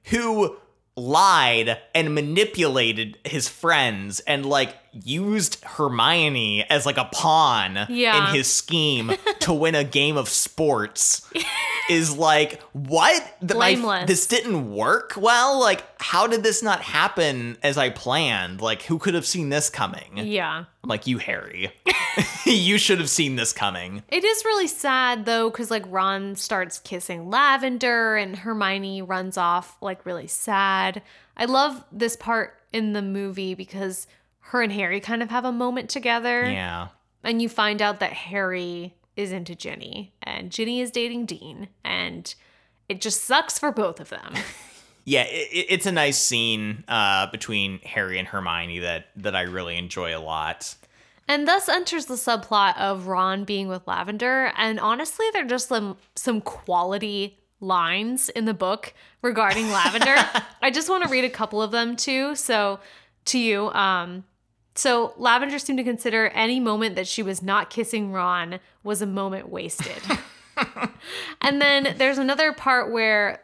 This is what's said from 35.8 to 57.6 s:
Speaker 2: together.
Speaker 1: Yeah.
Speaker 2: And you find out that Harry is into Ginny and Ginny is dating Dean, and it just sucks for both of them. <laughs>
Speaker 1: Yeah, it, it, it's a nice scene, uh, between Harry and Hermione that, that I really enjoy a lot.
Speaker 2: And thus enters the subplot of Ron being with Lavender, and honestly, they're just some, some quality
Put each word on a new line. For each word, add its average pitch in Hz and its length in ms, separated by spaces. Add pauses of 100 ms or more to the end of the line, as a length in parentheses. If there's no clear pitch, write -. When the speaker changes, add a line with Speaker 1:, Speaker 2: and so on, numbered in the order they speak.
Speaker 2:
together. 240 580
Speaker 1:
Yeah. 87 380 (360)
Speaker 2:
And 226 180
you 233 80
find 208 340
out 208 160
that - 140
Harry 180 840 (220)
is 202 140
into 175 220
Ginny - 600 (100)
and - 280
Ginny 233 300
is 247 80
dating 240 380
Dean, 175 400 (160)
and 180 500 (560)
it 190 120
just - 240
sucks 294 340
for 294 120
both 180 280
of 156 100
them. - 300
<laughs> - 40 (640)
Speaker 1:
Yeah, 131 140
it, 147 300
it, 175 160
it's 180 160
a 196 80
nice 147 240
scene, 110 720
uh, 101 420
between 98 540
Harry 95 340
and 92 80
Hermione 87 520
that, 85 260 (100)
that 98 220
I 90 60
really 90 340
enjoy 87 360
a 80 60
lot. 80 560 (540)
Speaker 2:
And 294 180
thus 381 220
enters 349 380
the 254 80
subplot 208 600
of 196 300
Ron 190 380
being 196 240
with 185 180
Lavender, 226 720
and 220 240
honestly, 247 500
they're 370 140
just 247 240
some, 208 260 (200)
some 220 260
quality 196 1000 (220)